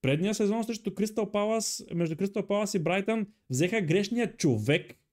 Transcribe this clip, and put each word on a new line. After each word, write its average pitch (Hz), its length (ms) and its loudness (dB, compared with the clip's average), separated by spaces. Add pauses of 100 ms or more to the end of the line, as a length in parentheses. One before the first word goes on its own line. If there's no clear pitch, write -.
предния 160 320 2
сезон 214 300 0
срещу 214 300 -6
Кристал 214 380 -2
Палас, 214 520 -2 (100)
между 165 220 0
Кристал 196 300 -2
Палас 202 280 -2
и 202 40 2
Брайтън, 196 480 0 (240)
взеха 180 300 2
грешния 202 560 0
човек. 131 580 2 (180)